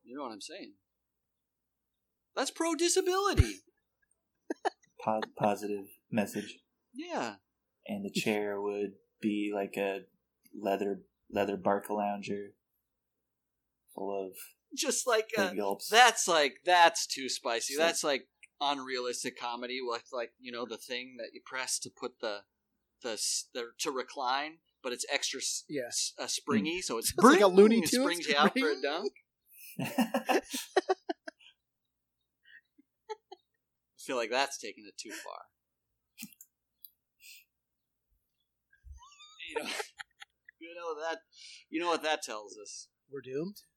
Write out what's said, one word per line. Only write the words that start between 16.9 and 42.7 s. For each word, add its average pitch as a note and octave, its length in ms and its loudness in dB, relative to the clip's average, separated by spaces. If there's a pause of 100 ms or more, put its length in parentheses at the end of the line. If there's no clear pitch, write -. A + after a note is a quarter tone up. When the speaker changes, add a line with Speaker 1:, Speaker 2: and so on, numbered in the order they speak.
Speaker 1:
too C3 220 -6
spicy. A#2 440 -2
Speaker 2:
It's C#3+ 60 -2
like E3 80 6
Speaker 1:
That's D#3+ 160 0
like C#3+ 240 0 (320)
unrealistic C3 800 -4
comedy B2 420 -6
with, A#2+ 300 -4
like, A#2+ 280 -6
you B2 120 -14
know, A#2+ 180 -6
the A2 80 -8
thing B2+ 420 -10
that - 140 -10
you - 120 -16
press B2+ 340 -4
to B2+ 100 -10
put - 320 -10
the, G#2 180 -4 (640)
the, B2 120 -4
s-, - 400 -4
the, A#2 140 -6 (120)
to D#3+ 120 -2
recline, C#3 680 -2 (260)
but B2 80 -4
it's A#2+ 200 -6
extra C#3 280 -2
s-, - 300 -4
Speaker 3:
Yeah. C#3 180 -4
Speaker 1:
s-, - 320 -2
uh, B2+ 80 -4
springy, D3 520 0
Speaker 2:
Mm. - 40 -6
Speaker 1:
so A2+ 140 -2
it's - 160 -2
Speaker 3:
<laughs> - 40 -2
It's - 60 6
like D4+ 160 10
a G4+ 60 10
Speaker 1:
bring, F#3 100 6
Speaker 3:
Looney A3 240 10
Speaker 1:
it D#3+ 100 0
Speaker 3:
Tunes B3+ 140 2
Speaker 1:
springs E3+ 240 0
you C#3+ 80 2
out D3+ 220 6
for G3 120 4
a - 60 2
Speaker 3:
spring. - 60 -8
Speaker 1:
dunk. D#3 300 -2 (680)
Speaker 2:
<laughs> - 20 -8
Speaker 1:
I - 600 0 (3750)
feel C3+ 100 -2
like A2+ 120 -2
that's C3 300 0
taking G#2+ 280 -14
it F#2 120 -18
too - 120 -12
far. G1+ 280 -12 (4000)
You F#5 140 -6
know, - 60 -8
<laughs> - 880 -12
you E3+ 160 -16
know E3+ 260 -6
that, D#3+ 160 -4 (520)
you D#3 100 -4
know F3 80 0
what D#3+ 160 2
that D3+ 180 0
tells G#2+ 400 -10
us. - 260 -16 (240)